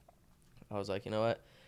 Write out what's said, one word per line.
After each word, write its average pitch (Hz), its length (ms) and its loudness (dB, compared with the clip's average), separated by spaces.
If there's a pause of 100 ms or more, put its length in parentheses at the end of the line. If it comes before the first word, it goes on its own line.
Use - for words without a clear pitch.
(720)
I 104 60 -4
was 98 100 -2
like, 101 160 -2
"You 101 80 -6
know 107 120 2
what? 113 180 2 (260)